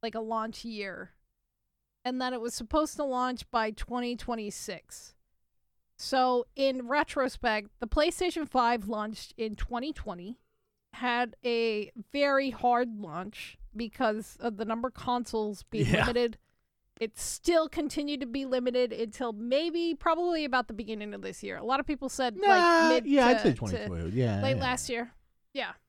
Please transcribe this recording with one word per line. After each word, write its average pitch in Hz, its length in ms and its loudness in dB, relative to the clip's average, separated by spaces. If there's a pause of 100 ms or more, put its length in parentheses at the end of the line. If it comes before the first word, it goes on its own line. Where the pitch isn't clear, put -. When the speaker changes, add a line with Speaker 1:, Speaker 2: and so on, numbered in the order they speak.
Speaker 1:
Like, 220 140 -6
a 220 40 -2
launch 220 460 -4
year. 196 460 -8 (920)
And 254 160 -2
that 254 140 0
it 240 80 -4
was 233 140 -4
supposed 302 400 0
to 302 80 -2
launch 254 480 -2
by 220 180 2
twenty 240 460 -4
twenty-six. - 1000 -10 (840)
So, 254 560 2
in 262 320 0
retrospect, 254 800 0 (120)
the 233 80 -6
PlayStation 330 640 2
five 233 380 2
launched 214 500 -6
in 220 180 -4
twenty 240 380 -4
twenty, 190 460 -10 (540)
had 240 420 -2 (100)
a 226 460 0 (200)
very 277 380 4
hard 240 500 2
launch 208 600 -10 (160)
because 220 640 -2
of 226 180 -4
the 220 80 -4
number 226 220 -2
of 247 80 -6
consoles 226 760 -2
being 214 160 2
Speaker 2:
Yeah. - 220 4
Speaker 1:
limited. 240 320 0 (600)
It 226 200 -6
still 320 500 2
continued 294 520 -2
to 277 40 -4
be 269 220 -4
limited 247 440 2
until 226 420 -4
maybe, 311 600 0
probably 330 520 0
about 247 220 0
the 233 60 -10
beginning 208 400 -8
of 196 80 -10
this 190 220 -10
year. 190 140 -6
A - 60 -10
lot 262 160 0
of 285 60 -2
people 277 240 -4
said, 247 280 -2
Speaker 2:
Nah, 403 100 4
Speaker 1:
like, 330 560 8
mid 277 80 0
Speaker 2:
yeah, 269 160 8
I'd 247 60 8
Speaker 1:
to, 226 100 4
Speaker 2:
say 175 80 6
Speaker 1:
to 117 40 2
Speaker 2:
twenty 107 300 -4
twenty. 85 240 -4
Yeah, 110 320 2
Speaker 1:
late - 160 2
Speaker 2:
yeah. - 60 0
Speaker 1:
last 254 260 -2
year. 240 220 -4 (420)
Yeah. 214 200 -4 (160)